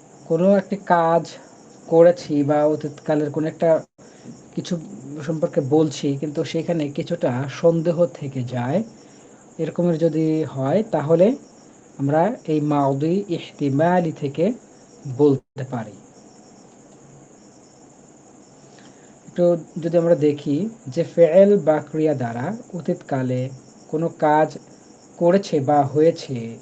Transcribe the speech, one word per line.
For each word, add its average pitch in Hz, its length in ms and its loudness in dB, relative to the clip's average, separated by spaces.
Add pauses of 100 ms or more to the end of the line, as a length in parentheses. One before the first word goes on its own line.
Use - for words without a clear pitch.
(280)
কোনো 185 300 4
একটি 190 180 -4
কাজ 170 640 0 (500)
করেছি 165 560 4
বা 151 220 2
অতীতকালের 151 680 -2
কোনো 156 160 -4
একটা 160 360 0 (720)
কিছু 175 220 -6 (480)
সম্পর্কে 156 360 -2
বলছি, 143 580 0
কিন্তু 156 240 -6
সেখানে 160 460 -4
কিছুটা 147 600 -4
সন্দেহ 165 560 2
থেকে 135 380 -8
যায়, 123 400 -4 (760)
এরকমের 165 400 -2
যদি 156 460 0
হয়, 135 480 -2
তাহলে 165 440 2 (600)
আমরা 156 380 0 (120)
এই 156 140 0
মাদি 147 680 0
ইহতিমালি 160 840 0
থেকে 156 420 -2 (640)
বলতে 135 460 2
পারি। 120 280 -8 (3250)
একটু 175 300 2 (240)
যদি 170 160 0
আমরা 170 180 4
দেখি 147 540 -2 (180)
যে 160 160 -4
ফেল 175 560 6
বা 156 200 2 (120)
ক্রিয়া 156 220 0
দ্বারা 123 400 -4 (200)
অতীতকালে 131 760 -4 (380)
কোনো 160 220 -4 (100)
কাজ 151 380 2 (600)
করেছে 175 420 2
বা 143 240 2
হয়েছে 135 800 0